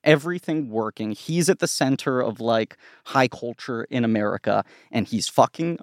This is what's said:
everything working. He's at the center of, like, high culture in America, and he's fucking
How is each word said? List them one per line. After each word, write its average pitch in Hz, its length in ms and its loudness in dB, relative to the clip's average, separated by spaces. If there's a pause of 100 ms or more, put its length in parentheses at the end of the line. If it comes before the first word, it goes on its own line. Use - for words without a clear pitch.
everything 156 640 2
working. 110 420 -4
He's 160 380 0
at 180 100 2
the 170 80 0
center 131 540 0
of, 113 180 -2
like, 113 380 0 (300)
high 131 200 4
culture 120 600 -8
in 123 160 0
America, 104 580 0 (300)
and 117 120 0
he's - 220 -2
fucking 165 560 0